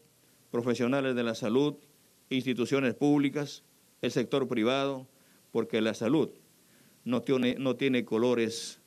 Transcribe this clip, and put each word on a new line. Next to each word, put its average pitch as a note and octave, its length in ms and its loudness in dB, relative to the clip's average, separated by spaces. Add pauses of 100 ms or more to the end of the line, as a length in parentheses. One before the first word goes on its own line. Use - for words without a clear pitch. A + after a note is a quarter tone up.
(500)
profesionales B2 640 0
de A#2+ 80 0
la A#2 120 -2
salud, C3+ 400 2 (560)
instituciones B2 640 0
públicas, C#3+ 680 0 (380)
el B2 100 -2
sector C3 380 0
privado, C3 600 0 (420)
porque A2 320 0
la A2 100 0
salud A#2+ 380 0 (760)
no B2 180 -2
tiene, B2+ 360 0
no B2+ 180 -2
tiene B2+ 300 0
colores. A2+ 800 -2